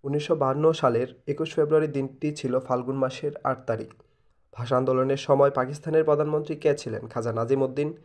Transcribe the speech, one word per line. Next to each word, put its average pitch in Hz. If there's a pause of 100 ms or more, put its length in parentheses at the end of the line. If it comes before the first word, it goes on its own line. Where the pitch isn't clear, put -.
উনিশশো 147
বাহান্ন 143
সালের 127
একুশ 151
ফেব্রুয়ারি 156
দিনটি 143
ছিল 127
ফাল্গুন 127
মাসের 135 (120)
আট 131
তারিখ। 110 (600)
ভাষা 120
আন্দোলনের 131
সময় 139
পাকিস্তানের 147
প্রধানমন্ত্রী 151
কে 147
ছিলেন? 113
খাজা 117
নাজিমউদ্দিন। 131 (100)